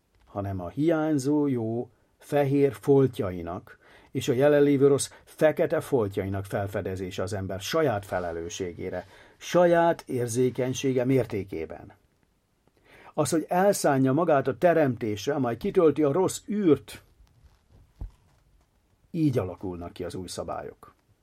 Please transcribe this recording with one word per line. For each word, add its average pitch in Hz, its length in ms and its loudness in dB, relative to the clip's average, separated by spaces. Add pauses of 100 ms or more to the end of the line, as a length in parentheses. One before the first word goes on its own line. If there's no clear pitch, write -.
(240)
hanem 98 360 -6
a 87 80 -8
hiányzó 151 800 0
jó 120 420 -4 (280)
fehér 143 560 2
foltjainak 104 1040 0 (340)
és - 160 -6
a 147 60 2
jelenlévő 143 540 4
rossz 143 220 2 (140)
fekete 156 560 0
foltjainak 98 640 -2
felfedezése 98 800 -6
az 95 100 -6
ember 95 260 -6
saját 123 460 -2
felelősségére, 87 1000 -6 (320)
saját 170 720 2
érzékenysége 127 1000 -2
mértékében. 98 880 -2 (1200)
Az, 151 160 0
hogy 156 180 0
elszánja 180 640 2
magát 147 340 2
a 127 100 -2
teremtésre, 143 800 0
majd 120 200 -2
kitölti 160 460 4
a 139 80 4
rossz 170 380 0
űrt, 196 540 2 (2000)
így 151 260 0
alakulnak 87 560 -6
ki 90 100 -10
az 85 120 -8
új 92 120 -10
szabályok. - 680 -12 (280)